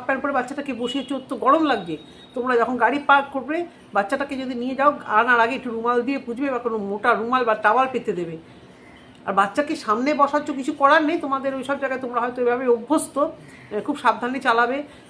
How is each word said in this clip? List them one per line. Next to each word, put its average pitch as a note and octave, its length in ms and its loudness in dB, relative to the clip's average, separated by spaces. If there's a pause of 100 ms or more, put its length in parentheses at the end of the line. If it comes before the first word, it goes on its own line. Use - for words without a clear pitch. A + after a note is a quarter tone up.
প্যান্ট C4+ 180 -2
পরে C#4+ 100 -2
বাচ্চাটাকে C#4 400 -4
বসিয়েছো, B3 420 -4
ওর B3+ 140 -6
তো C#4 60 -4
গরম B3+ 280 4
লাগছে। G3 340 0 (360)
তোমরা B3 240 0
যখন A#3+ 200 2
গাড়ি A#3+ 220 4
পার্ক C#4 320 4
করবে, C#4+ 340 -4 (280)
বাচ্চাটাকে C4+ 440 -2
যদি C4 180 -6
নিয়ে B3 200 -4
যাও, C#4 300 2
আনার G#3+ 340 4
আগে A#3 160 2
একটু B3 140 -8
রুমাল A#3 320 0
দিয়ে C4+ 160 -2
পুঁজবে C4 320 -4
বা B3+ 80 -2
কোনো A#3+ 200 -4
মোটা G#3 360 0
রুমাল A#3 320 0
বা A3 100 2
টাওয়াল A3+ 360 4
পেতে A#3 220 -4
দেবে। E3 240 -8 (880)
আর G3+ 80 -4
বাচ্চাকে G3+ 420 0
সামনে A#3+ 380 0
বসাচ্ছ, C#4+ 380 2
কিছু C#4 220 -4
করার D4 300 6
নেই, D#4+ 140 0
তোমাদের C4+ 380 -4
ওই C4 80 -6
সব C#4 160 -4
জায়গায় C4 220 -4
তোমরা A#3+ 200 -4
হয়তো B3 200 -4
এভাবে B3 260 2
অভ্যস্ত। A#3+ 500 0
আহ, C#4 680 -4
খুব D4 120 -4
সাবধানে A#3+ 420 0
চালাবে। B3 440 0 (260)